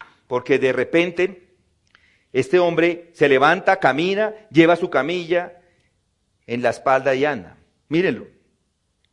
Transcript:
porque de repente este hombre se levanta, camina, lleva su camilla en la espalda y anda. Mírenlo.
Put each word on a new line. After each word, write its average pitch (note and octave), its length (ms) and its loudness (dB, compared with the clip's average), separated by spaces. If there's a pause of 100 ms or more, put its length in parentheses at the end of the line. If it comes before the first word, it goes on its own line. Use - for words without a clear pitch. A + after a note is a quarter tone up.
(280)
porque B2 320 0
de B2+ 140 0
repente F3 840 -2 (760)
este C3+ 280 0
hombre E3+ 540 0
se D3 140 2
levanta, D#3+ 520 2
camina, F#3+ 560 -2 (160)
lleva E3 240 4
su F3 160 -6
camilla E3+ 680 -4 (840)
en A#2+ 160 -8
la A#2+ 80 0
espalda C3 460 0
y C3+ 100 -2
anda. G#2+ 320 -8 (300)
Mírenlo. D#3 400 -4 (840)